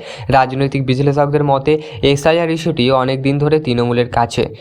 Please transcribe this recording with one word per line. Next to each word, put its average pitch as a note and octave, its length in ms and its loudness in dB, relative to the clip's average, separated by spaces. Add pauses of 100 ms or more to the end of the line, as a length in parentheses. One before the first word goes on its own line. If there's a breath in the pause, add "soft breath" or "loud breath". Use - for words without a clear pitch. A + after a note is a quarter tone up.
(300 loud breath)
রাজনৈতিক C3+ 560 2
বিশ্লেষকদের C#3+ 580 2
মতে C#3 280 0 (300 loud breath)
এসআইআর D#3+ 480 2
ইস্যুটি D#3+ 340 -2 (180)
অনেক C3+ 200 -2
দিন C3+ 160 0
ধরে D3 220 2
তৃণমূলের A#2+ 500 0
কাছে A#2 320 0 (180 loud breath)